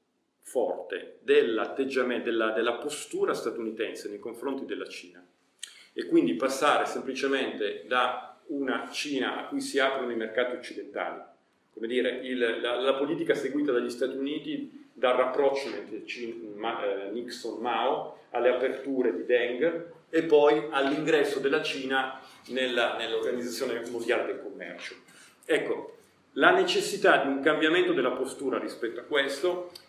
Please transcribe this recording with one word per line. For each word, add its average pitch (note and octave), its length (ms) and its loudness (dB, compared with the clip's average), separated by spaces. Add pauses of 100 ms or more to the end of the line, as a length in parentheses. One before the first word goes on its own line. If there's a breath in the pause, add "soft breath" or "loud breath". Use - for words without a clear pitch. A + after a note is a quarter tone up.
(420)
forte - 800 -4
dell'atteggiamento, B2 1080 2
della, A2 220 2
della A2+ 220 0
postura - 600 -4
statunitense A2 760 -6
nei G2+ 100 -10
confronti A#2+ 460 -8
della F#2 220 -8
Cina F2+ 380 -18 (680 loud breath)
e - 120 -8
quindi D#3+ 300 4
passare C3+ 500 2
semplicemente B2 1000 -2
da - 600 -2
una C3 440 -4
Cina C3 460 -2
a A#2+ 100 -8
cui C#3+ 120 -4
si C#3 180 -2
aprono C3 340 0
i A2+ 40 -4
mercati A2+ 400 -2
occidentali, - 640 -8 (520)
come A2+ 120 -8
dire, A#2 240 0 (140)
il, A#2+ 380 0
la, A#2+ 180 0
la C3 160 4
politica C#3+ 400 0
seguita C#3+ 360 0
dagli A#2+ 180 2
Stati C3+ 260 -2
Uniti C#3+ 800 -6
dal B2+ 240 2
rapprochement A2 880 0
Cin-, A#2 500 -10
ma-, A2+ 280 -4
eh, G2+ 280 -2
Nixon-Mao A#2+ 1080 -2 (120)
alle A#2+ 180 4
aperture B2+ 640 0
di - 120 -4
Deng B2 680 0 (180)
e E3 140 2
poi D3+ 480 6
all'ingresso C#3+ 680 2
della C#3+ 220 2
Cina C3 580 -2 (280 loud breath)
nella, A#2+ 500 2
nell'Organizzazione A#2 920 -2
Mondiale A#2 360 0
del G2 160 -6
Commercio. F2 540 -12 (500 loud breath)
Ecco, - 520 -2 (360 soft breath)
la D#3+ 180 8
necessità F#3+ 720 4
di C4+ 40 0
un - 140 0
cambiamento D#3+ 500 4
della B2+ 200 2
postura B2+ 480 -2
rispetto - 400 -6
a - 40 -12
questo D3+ 680 0 (180 loud breath)